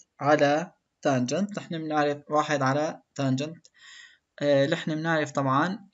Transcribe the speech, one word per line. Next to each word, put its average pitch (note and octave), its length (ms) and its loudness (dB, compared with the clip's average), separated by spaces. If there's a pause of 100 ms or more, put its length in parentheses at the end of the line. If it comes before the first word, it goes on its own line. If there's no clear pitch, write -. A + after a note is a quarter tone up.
(200)
على D3 520 2 (300)
تانجنت، C#3+ 580 0
نحن - 180 -8
بنعرف D3+ 400 -2 (120)
واحد D3+ 320 0
على C#3+ 400 -2 (140)
تانجنت، C#3 520 -2 (760)
آه، C#3+ 260 4
نحن E3 280 -4
بنعرف D#3 360 -2
طبعًا، C#3+ 640 -2